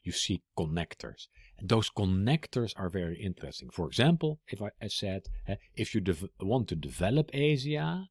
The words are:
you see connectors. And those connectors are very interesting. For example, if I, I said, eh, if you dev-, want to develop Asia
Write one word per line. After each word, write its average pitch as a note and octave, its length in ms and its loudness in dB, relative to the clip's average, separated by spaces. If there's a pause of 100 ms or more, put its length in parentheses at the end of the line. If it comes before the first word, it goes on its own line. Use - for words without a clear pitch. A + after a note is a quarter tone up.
you E2+ 100 -6
see - 300 0 (140)
connectors. E2 680 -4 (320)
And F#2+ 100 -10
those A2+ 220 4
connectors G#2 840 2
are F#2+ 120 -2
very F2 320 -4
interesting. F2 500 -8
For E2 160 -4
example, D3+ 600 2
if G#2 160 -8
I, G#2 80 -6 (100)
I G#2+ 80 -6
said, G2 340 -4 (240)
eh, G2 100 -2 (180)
if - 200 -4
you G#2+ 60 4
dev-, F#2 300 0 (100)
want A2 280 2
to F2 80 -2
develop G2+ 580 0
Asia D3+ 760 2